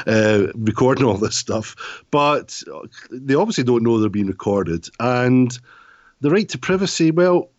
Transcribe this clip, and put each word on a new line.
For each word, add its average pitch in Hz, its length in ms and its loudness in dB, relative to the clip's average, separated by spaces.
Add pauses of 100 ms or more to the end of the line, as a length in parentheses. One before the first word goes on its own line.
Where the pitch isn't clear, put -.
uh, 107 480 2
recording 127 520 0
all 101 100 2
this 104 200 -2
stuff." - 380 -6 (360)
But, 147 520 0 (100)
uh, 73 80 -14 (300)
they 135 240 -2
obviously 180 300 0
don't 120 180 2
know 117 160 2
they're 107 120 2
being 101 160 -2
recorded. 92 600 -2 (140)
And 123 560 2 (640)
the 143 100 0
right 202 200 2
to - 80 -10
privacy, 185 520 0
well, 175 380 2 (100)